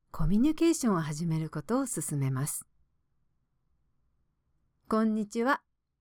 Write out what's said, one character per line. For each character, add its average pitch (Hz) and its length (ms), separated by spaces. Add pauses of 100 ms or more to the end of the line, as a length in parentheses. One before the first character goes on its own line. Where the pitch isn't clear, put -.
(100)
コ - 160
ミ 190 100
ュ 220 40
ニ 311 140
ケ 330 180
ー - 20
シ 262 120
ョ 214 60
ン - 20
を 165 60
始 151 240
め 160 160
る 156 80
こ 151 140
と 247 180
を 269 60
勧 151 320
め 135 120
ま 135 160
す。 - 200 (2250)
「こ 220 140
ん 220 140
に 214 120
ち 233 180
は。 277 180 (380)